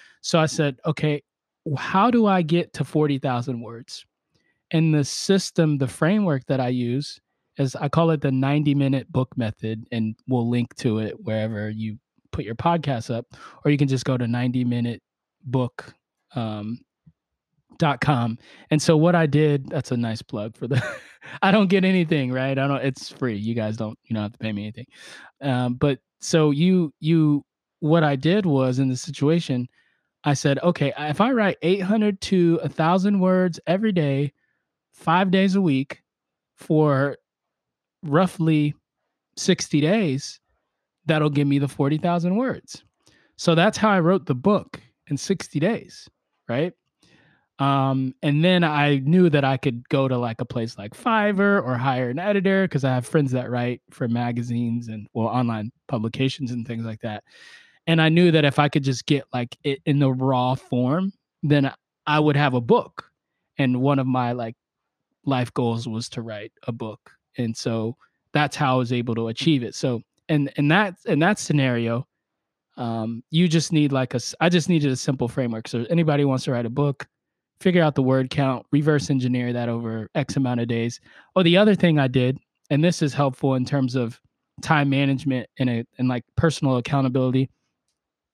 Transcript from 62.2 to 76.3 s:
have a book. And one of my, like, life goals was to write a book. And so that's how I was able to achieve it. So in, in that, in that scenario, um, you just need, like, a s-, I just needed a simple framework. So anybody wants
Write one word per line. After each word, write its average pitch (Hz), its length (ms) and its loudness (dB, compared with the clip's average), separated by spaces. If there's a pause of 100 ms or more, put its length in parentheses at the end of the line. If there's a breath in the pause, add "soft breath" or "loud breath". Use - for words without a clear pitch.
have 143 160 2
a 123 80 0
book. - 500 0 (460)
And 127 240 0
one 139 180 2
of 131 80 -2
my, 127 240 -2
like, 120 240 -8 (680)
life 127 280 -2
goals 117 320 -2
was 113 240 -8
to 127 120 -10
write 110 320 -14 (100)
a 123 80 -6
book. 113 400 -12 (260)
And 113 200 -4
so 113 400 -4 (340)
that's 143 240 0
how 131 200 2
I - 20 2
was 123 160 -2
able 120 220 -2
to 113 120 -4
achieve 127 360 0
it. 110 120 -10
So 123 260 -4 (280)
in, 147 260 0
in 143 120 2
that, 190 280 2 (100)
in 156 140 0
that 190 200 2
scenario, 123 680 0 (680)
um, 113 540 -6
you 170 160 4
just 160 260 0
need, 147 180 2
like, 131 220 -2
a 131 40 -2
s-, - 220 -6
I 165 100 2
just 175 200 2
needed 147 220 2
a 131 40 -2
simple 127 320 -2
framework. 117 400 -6
So 120 220 -4
anybody 156 360 2
wants 131 200 0